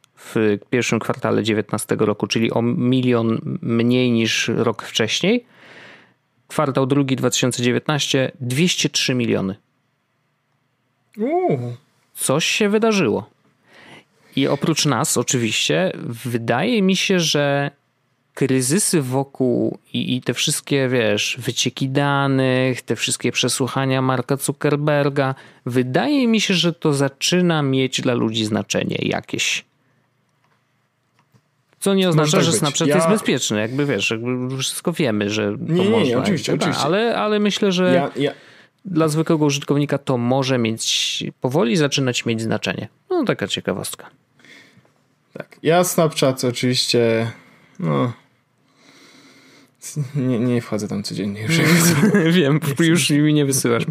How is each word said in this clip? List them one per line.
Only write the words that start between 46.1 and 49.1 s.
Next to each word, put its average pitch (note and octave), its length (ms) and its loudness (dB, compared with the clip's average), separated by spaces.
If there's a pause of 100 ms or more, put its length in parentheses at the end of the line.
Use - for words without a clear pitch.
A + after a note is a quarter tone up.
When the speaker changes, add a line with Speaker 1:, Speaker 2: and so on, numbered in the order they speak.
Speaker 2:
oczywiście... A#2+ 840 0 (500)
No, C#3 320 0 (2000)